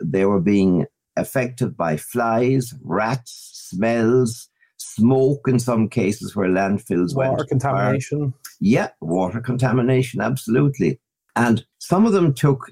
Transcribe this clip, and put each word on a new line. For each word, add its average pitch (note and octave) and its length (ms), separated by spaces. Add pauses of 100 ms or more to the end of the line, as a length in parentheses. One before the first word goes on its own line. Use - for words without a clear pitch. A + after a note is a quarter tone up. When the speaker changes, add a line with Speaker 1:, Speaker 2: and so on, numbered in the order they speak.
Speaker 1:
they F#2+ 240
were G2 160
being F#2+ 440 (300)
affected B2 640
by - 200
flies, A#2+ 760 (100)
rats, A2 680 (180)
smells, A#2 800 (280)
smoke C3 720
in B2+ 120
some A#2 280
cases G2+ 480
where F#2 140
landfills F#2+ 680
went C3 160
Speaker 2:
Water - 120
Speaker 1:
too C3+ 160
far. C3+ 120
Speaker 2:
contamination. C3+ 600 (260)
Speaker 1:
Yeah, F#3 300 (120)
water F#2 400
contamination, B2 800
absolutely. C3+ 760 (380)
And A#2 280 (140)
some F#3+ 260
of A3 80
them F3 200
took C3+ 380